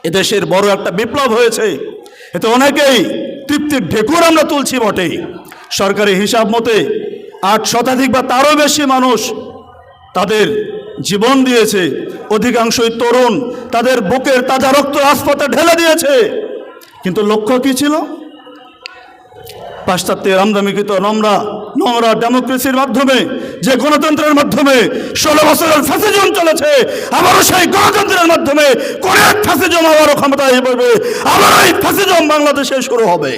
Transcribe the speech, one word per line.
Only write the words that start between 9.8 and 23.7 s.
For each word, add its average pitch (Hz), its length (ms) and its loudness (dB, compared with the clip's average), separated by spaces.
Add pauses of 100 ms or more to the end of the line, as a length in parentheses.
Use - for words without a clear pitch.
তাদের 196 340 0 (540)
জীবন 214 420 0
দিয়েছে, 214 380 2 (480)
অধিকাংশই 226 680 0
তরুণ, 240 340 2 (380)
তাদের 240 300 0
বুকের 254 460 0
তাজা 262 240 0
রক্ত 277 260 0
রাজপথে 285 500 2
ঢেলে 320 280 2
দিয়েছে। 320 380 2 (880)
কিন্তু 185 200 -4 (100)
লক্ষ্য 214 280 0
কী 262 140 0
ছিল? 294 200 0 (1900)
পাশ্চাত্যের 190 580 -2
আমদানিকৃত 202 480 -2 (140)
নোংরা, 214 300 0 (420)
নোংরা 233 340 0 (100)
ডেমোক্রেসির 254 600 0
মাধ্যমে, 262 360 0 (480)
যে 262 100 2